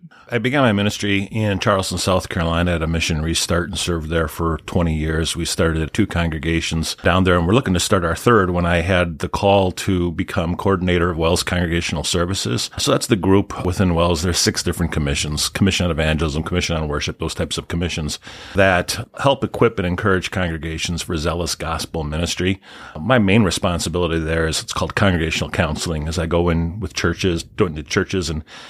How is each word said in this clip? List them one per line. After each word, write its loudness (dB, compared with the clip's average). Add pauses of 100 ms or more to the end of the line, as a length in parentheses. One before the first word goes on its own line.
(280)
I -2
began 2
my 6
ministry 0
in 0
Charleston, 0
South 0
Carolina 0
at 0
a -2
mission 0
restart 0
and -8
served -2
there 0
for -2
twenty 2
years. -2
We -4
started 0
two 2
congregations -2
down 4
there, 4
and 2
we're 4
looking 2
to 2
start 0
our -2
third 4
when 0
I 2
had 0
the -6
call 2
to 0
become -2
coordinator 2
of -4
wels 2
Congregational -2
Services. -2
So 0
that's 0
the 4
group 2
within 2
wels. 2
There's 0
six 0
different 0
commissions, -2
Commission 2
on 0
Evangelism, 0
Commission -2
on -2
Worship, -4
those -6
types -4
of -12
commissions -4 (380)
that 2 (220)
help 2
equip 0
and -2
encourage 0
congregations -4
for -4
zealous -2
gospel -6
ministry. -2 (400)
My 2
main 6
responsibility 0
there 0
is -4
it's -10
called -4
congregational 2
counseling, -2
as -4
I 0
go 2
in 0
with -8
churches, 0
go 0
into -8
churches -2
and -4 (260)